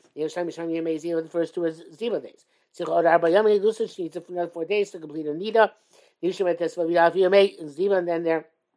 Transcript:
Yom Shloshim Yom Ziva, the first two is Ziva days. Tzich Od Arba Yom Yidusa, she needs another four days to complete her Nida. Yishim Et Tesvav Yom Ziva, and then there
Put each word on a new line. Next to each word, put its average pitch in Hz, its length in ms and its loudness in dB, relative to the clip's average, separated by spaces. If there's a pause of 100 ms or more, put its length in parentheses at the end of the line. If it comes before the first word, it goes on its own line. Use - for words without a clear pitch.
(160)
Yom 151 120 -4
Shloshim 165 460 -6
Yom 165 100 -4
Ziva, 165 380 -4
the 160 80 -10
first 165 240 -4
two 175 100 -4
is 160 160 -4 (160)
Ziva 208 240 -4
days. - 240 -20 (320)
Tzich 165 120 -8
Od 170 180 2
Arba 165 240 4
Yom 208 160 6
Yidusa, 208 480 0
she 185 100 -8
needs 160 120 -10
another 175 340 -8
four 170 140 -8
days 202 260 -2
to 185 80 -14
complete 160 280 -10
her 147 80 -4
Nida. 208 360 2 (520)
Yishim 185 260 -2
Et 170 100 0
Tesvav 170 320 -2
Yom 175 420 4
Ziva, 190 640 2
and 175 100 -4
then 170 140 -2
there 165 240 0 (300)